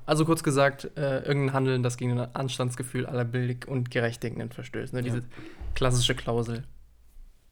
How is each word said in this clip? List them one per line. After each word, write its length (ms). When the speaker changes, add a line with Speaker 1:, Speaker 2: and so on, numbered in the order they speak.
Speaker 1:
also 200
kurz 180
gesagt, 540
äh, 240
irgendein 340
Handeln, 280
das 140
gegen 240
ein 140
Anstandsgefühl 720
aller 180
billig 420
und 240
gerecht 320
Denkenden 280
verstößt, 420
ne? 80
Speaker 2:
Ja. 40
Speaker 1:
Diese 180
klassische 400
Klausel. 500